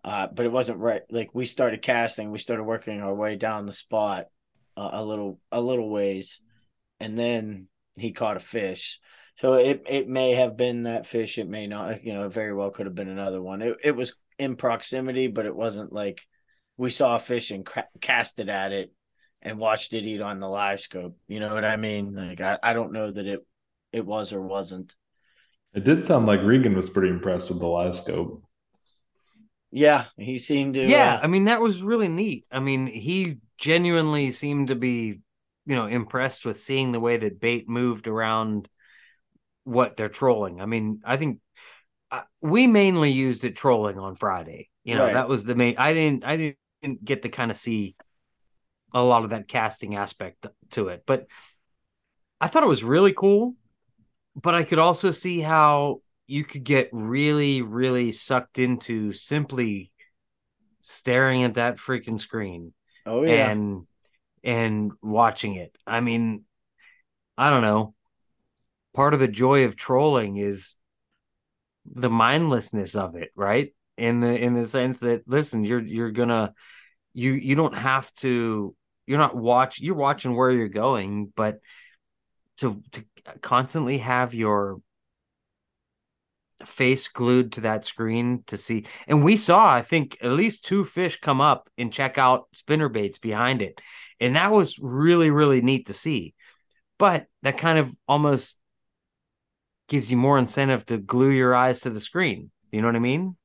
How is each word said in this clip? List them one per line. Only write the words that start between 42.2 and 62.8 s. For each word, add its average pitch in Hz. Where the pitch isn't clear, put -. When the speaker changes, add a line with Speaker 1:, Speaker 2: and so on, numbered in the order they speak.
Speaker 3:
we 214
mainly 190
used 131
it 117
trolling 107
on 95
Friday. 90
You 117
know, 107
Speaker 1:
Right. 107
Speaker 3:
that 123
was 120
the 117
main, 120
I 147
didn't, 156
I 147
didn't 131
get 131
to 120
kinda 117
see 104
a 123
lot 120
of 107
that 110
casting 110
aspect 101
to 101
it, 90
but 135
I 151
thought 311
it 254
was 135
really 180
cool. 208
But 165
I 170
could 160
also 170
see 175
how 151
you 143
could 139
get 135
really, 139
really 120
sucked 123
into 117
simply 123
staring 127
at 117
that 120
freaking 123
screen 87